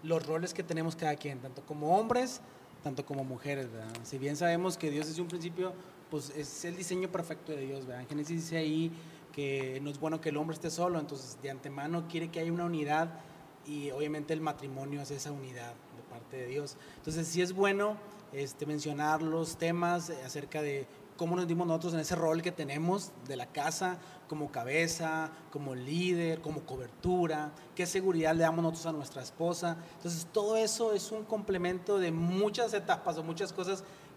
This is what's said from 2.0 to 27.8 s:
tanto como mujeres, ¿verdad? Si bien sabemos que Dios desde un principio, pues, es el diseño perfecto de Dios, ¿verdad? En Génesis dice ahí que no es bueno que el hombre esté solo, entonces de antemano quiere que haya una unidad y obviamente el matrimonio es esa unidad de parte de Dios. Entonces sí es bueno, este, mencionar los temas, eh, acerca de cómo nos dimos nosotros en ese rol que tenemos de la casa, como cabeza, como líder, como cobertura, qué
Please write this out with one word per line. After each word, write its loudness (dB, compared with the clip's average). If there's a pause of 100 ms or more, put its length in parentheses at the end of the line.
tanto -2
como -2
mujeres, -2
¿verdad? -8 (100)
Si -8
bien 0
sabemos 4
que 0
Dios 0
desde -4
un -2
principio, -2 (360)
pues, -4
es -6
el -4
diseño -2
perfecto -4
de -4
Dios, -4
¿verdad? -8
En -10
Génesis -2
dice -2
ahí 2 (400)
que -2
no -4
es -6
bueno 0
que 0
el 0
hombre 0
esté -4
solo, 2
entonces -6
de -4
antemano -2
quiere -2
que -4
haya 0
una 0
unidad 4 (560)
y -4
obviamente 0
el 0
matrimonio -4
es -6
esa -6
unidad -8 (220)
de -14
parte -12
de -4
Dios. -4 (200)
Entonces -2
sí 2
es 2
bueno, 6 (380)
este, -4
mencionar 2
los 0
temas, 2
eh, -6
acerca -4
de -2 (280)
cómo 2
nos 2
dimos 2
nosotros 2
en 2
ese 0
rol 4
que 0
tenemos 0 (160)
de -4
la -4
casa, 0 (280)
como -2
cabeza, 2 (220)
como -4
líder, 2
como -4
cobertura, 0 (240)
qué 0